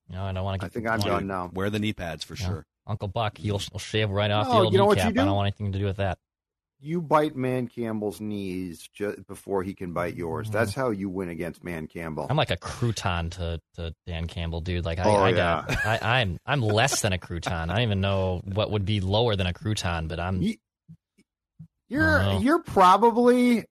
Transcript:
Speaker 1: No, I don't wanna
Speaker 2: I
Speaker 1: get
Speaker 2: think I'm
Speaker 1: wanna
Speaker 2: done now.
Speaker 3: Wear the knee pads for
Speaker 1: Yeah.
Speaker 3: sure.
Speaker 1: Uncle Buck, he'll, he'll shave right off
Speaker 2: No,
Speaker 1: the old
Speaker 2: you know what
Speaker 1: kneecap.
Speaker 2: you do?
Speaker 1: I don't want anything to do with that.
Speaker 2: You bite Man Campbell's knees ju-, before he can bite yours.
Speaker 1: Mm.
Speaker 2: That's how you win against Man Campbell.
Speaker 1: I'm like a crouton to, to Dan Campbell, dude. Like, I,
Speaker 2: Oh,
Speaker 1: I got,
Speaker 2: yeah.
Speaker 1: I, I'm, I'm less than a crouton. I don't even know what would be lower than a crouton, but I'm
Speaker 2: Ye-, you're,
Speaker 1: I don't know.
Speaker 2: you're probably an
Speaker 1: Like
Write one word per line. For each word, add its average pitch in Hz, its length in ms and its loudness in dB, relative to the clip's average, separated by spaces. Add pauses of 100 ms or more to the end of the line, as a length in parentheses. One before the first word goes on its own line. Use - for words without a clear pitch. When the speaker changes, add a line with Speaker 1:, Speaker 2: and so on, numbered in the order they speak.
(100)
Speaker 1:
No, 92 140 -8
I 98 80 -4
don't 92 120 -4
wanna 98 160 -2
Speaker 2:
I 87 60 -6
Speaker 1:
get 87 60 -12
Speaker 2:
think 113 160 -6
I'm 113 100 0
Speaker 1:
wanna 98 140 0
Speaker 2:
done 98 160 0
now. 90 240 -4
Speaker 3:
Wear 95 180 -2
the 104 80 -4
knee 107 140 -2
pads 82 320 -8
for - 100 -14
Speaker 1:
Yeah. 92 120 -6
Speaker 3:
sure. 82 200 -6 (220)
Speaker 1:
Uncle 107 200 -6
Buck, 104 300 -4
he'll, 101 200 -2
he'll - 200 -8
shave 107 320 -2
right 104 200 0
off 104 160 0
Speaker 2:
No, 254 60 0
Speaker 1:
the 226 80 6
old 170 120 4
Speaker 2:
you 190 60 4
know 196 80 6
what 202 100 6
Speaker 1:
kneecap. - 140 2
Speaker 2:
you 190 60 -4
do? 254 40 4
Speaker 1:
I 277 60 4
don't 98 100 2
want 101 100 0
anything 101 260 -2
to 95 60 -4
do 101 60 0
with 95 140 -2
that. 95 200 -2 (640)
Speaker 2:
You 160 220 -4
bite 151 340 2
Man 127 320 -2
Campbell's 110 520 -4
knees 92 760 -6
ju-, 101 340 -6
before 98 340 -4
he 95 120 -6
can 90 180 -10
bite 85 240 -4
yours. 80 320 -6
Speaker 1:
Mm. 107 40 -6
Speaker 2:
That's 104 220 0
how 135 160 -2
you 101 200 -4
win 90 180 -6
against 85 340 -8
Man 82 240 -8
Campbell. 78 440 -8
Speaker 1:
I'm 139 60 0
like 147 140 0
a 87 60 -2
crouton 87 760 -4
to, 85 280 -8 (140)
to 82 200 -10 (120)
Dan 85 200 -6
Campbell, 85 360 -6
dude. 87 240 -4
Like, 82 140 -4
I, 90 40 -2
Speaker 2:
Oh, 107 120 6
Speaker 1:
I 98 160 4
got, 85 380 2
Speaker 2:
yeah. - 320 0
Speaker 1:
I, 120 180 2
I'm, 98 260 -2
I'm 139 160 0
less 107 400 2
than 101 100 0
a 92 60 -2
crouton. - 340 -6
I 82 140 -4
don't 92 160 0
even 104 180 0
know 95 440 0
what 98 260 -2
would 101 160 -2
be 104 140 0
lower 104 360 2
than 92 100 0
a 90 60 -2
crouton, 85 560 -4
but 82 100 -6
I'm 90 220 -2
Speaker 2:
Ye-, 208 180 0 (1300)
you're, 311 320 4
Speaker 1:
I 95 40 2
don't 98 120 4
know. - 40 2
Speaker 2:
you're 311 220 4
probably 233 960 8
an 190 60 -4
Speaker 1:
Like - 60 -18